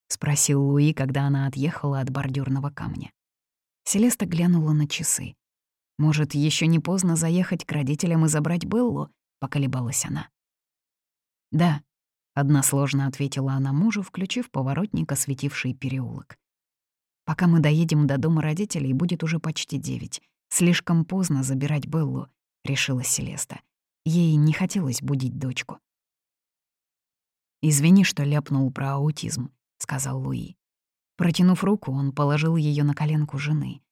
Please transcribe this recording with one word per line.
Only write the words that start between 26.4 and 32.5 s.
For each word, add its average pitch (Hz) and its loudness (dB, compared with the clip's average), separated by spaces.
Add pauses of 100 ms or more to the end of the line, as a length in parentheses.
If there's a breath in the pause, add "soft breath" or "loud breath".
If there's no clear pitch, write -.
«Извини, 156 6
что 147 -2
ляпнул 143 0
про 135 -4
аутизм», — 143 -4 (280)
сказал 131 -6
Луи. 131 -8 (600)
Протянув 180 4
руку, 202 0
он 139 -2
положил 147 2